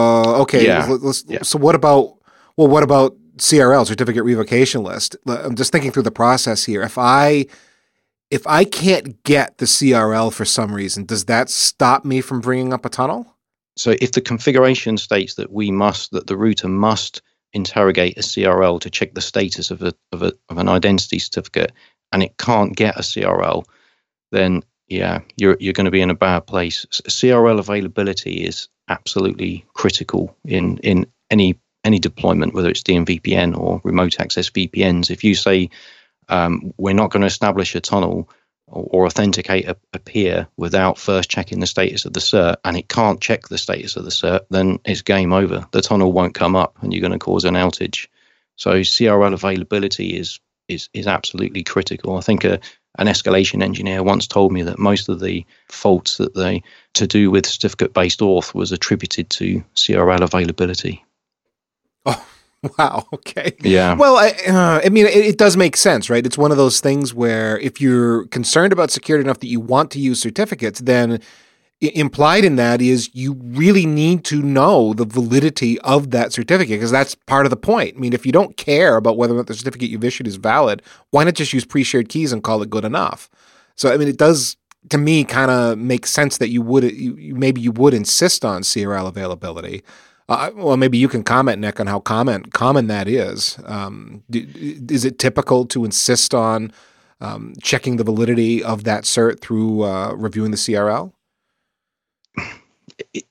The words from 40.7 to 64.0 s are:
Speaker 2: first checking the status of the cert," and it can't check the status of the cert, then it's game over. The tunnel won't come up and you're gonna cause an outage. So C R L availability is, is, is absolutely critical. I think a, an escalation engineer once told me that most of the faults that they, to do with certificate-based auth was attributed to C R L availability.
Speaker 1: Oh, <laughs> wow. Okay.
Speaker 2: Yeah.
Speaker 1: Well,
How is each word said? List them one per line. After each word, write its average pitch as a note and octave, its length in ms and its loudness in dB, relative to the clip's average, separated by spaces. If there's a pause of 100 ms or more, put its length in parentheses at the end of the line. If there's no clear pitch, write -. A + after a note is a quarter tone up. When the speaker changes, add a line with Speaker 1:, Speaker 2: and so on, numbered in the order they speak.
Speaker 2:
first F#2+ 320 -2
checking F#2+ 300 -6
the F2+ 80 -2
status - 360 -2
of - 80 -10
the - 80 -6
cert," E2+ 440 2
and F2 120 -2
it F2+ 120 -8
can't G#2 320 0
check - 260 -4
the - 120 -10
status - 380 -8
of F2 80 -8
the E2+ 60 -12
cert, F2+ 300 -2 (100)
then F#2+ 340 0
it's - 180 -4
game F#2+ 300 0
over. F#2 380 0
The - 120 0
tunnel F#2+ 300 2
won't F2+ 220 0
come F#2 220 0
up F2 240 -2
and G2 120 -6
you're F2+ 100 -4
gonna F2+ 180 -4
cause F#2 240 -2
an F2+ 100 0
outage. F2+ 540 -4 (480)
So F#2+ 260 0
C A#2 240 0
R G#2 160 4
L G2+ 120 2
availability F#2+ 840 -4
is, F2 240 -12 (260)
is, - 280 -12
is G2 120 -8
absolutely F#2+ 560 -4
critical. - 540 -6
I F#2 60 -6
think G2+ 220 0
a, F#2 140 0 (400)
an G2 80 -2
escalation G2 560 0
engineer F#2+ 400 -4
once G2 240 0
told G2 240 2
me F#2 120 -2
that F2 160 -6
most G2+ 300 0
of F2 120 -6
the F2+ 240 -6 (240)
faults - 480 0
that - 180 -4
they, F#2 280 -2 (320)
to G#2+ 120 2
do G2+ 240 4
with F#2+ 160 2
certificate-based - 720 -2
auth F#2+ 340 2
was F2+ 180 -4
attributed F2+ 580 -4
to F#2+ 320 -4 (120)
C - 200 0
R F2+ 160 4
L F2+ 140 2
availability. F2 800 -2 (1000)
Speaker 1:
Oh, - 200 -4 (240)
<laughs> - 280 -8
wow. - 340 -2
Okay. - 480 -8
Speaker 2:
Yeah. F#2 360 4
Speaker 1:
Well, C4+ 200 6